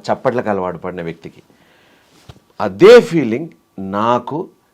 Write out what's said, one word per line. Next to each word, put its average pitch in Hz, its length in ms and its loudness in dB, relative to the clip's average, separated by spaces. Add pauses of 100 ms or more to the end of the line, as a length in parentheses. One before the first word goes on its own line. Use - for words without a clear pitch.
(120)
చప్పట్లకు 117 380 -4
అలవాటు 90 280 -6
పడిన 87 240 -12
వ్యక్తికి. 82 400 -16 (1160)
అదే 131 400 8
ఫీలింగ్ 160 480 -4 (300)
నాకు, 117 680 -6 (260)